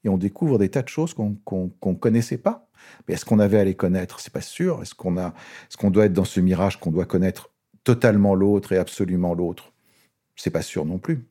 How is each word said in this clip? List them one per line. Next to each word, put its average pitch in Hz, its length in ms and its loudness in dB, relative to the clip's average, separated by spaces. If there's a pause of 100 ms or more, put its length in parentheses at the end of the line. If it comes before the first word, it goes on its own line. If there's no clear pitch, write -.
Et 107 60 0
on 95 80 2
découvre 107 420 0
des 98 100 4
tas 131 140 -2
de - 60 -8
choses 156 260 -4
qu'on, 104 200 -4 (100)
qu'on, 92 240 -6 (100)
qu'on 92 160 -2
connaissait 117 420 0
pas. - 320 -4 (380)
Mais - 80 -4
est-ce - 100 -10
qu'on 107 140 2
avait 104 200 6
à 98 40 4
les 95 100 2
connaître ? 90 460 -2
C'est - 140 -18
pas - 80 -6
sûr. 170 420 -4
Est-ce - 100 -14
qu'on 90 240 -4
a, 90 100 -4 (420)
est-ce - 80 -20
qu'on 101 120 0
doit 104 160 6
être 95 80 2
dans 92 120 2
ce - 160 -2
mirage 92 380 2
qu'on 85 120 -4
doit 85 140 0
connaître 92 440 -2 (340)
totalement 104 520 4
l'autre 98 360 2
et 92 60 2
absolument 90 560 -2
l'autre ? 85 400 -6 (640)
C'est - 160 -6
pas 78 100 -4
sûr - 240 -6
non 90 140 -6
plus. 143 320 -6